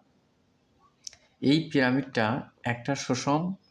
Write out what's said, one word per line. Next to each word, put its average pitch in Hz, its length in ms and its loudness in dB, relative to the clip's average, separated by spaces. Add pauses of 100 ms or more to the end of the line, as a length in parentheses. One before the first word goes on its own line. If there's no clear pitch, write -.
(1400)
এই 156 300 2
পিরামিডটা 127 800 0 (140)
একটা 123 320 -2
সুষম 151 580 -2 (180)